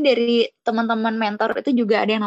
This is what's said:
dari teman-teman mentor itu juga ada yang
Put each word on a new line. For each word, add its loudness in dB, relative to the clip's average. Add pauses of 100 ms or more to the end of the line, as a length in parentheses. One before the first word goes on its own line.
dari 2 (280)
teman-teman -2
mentor -2
itu -4
juga 2
ada 0
yang 0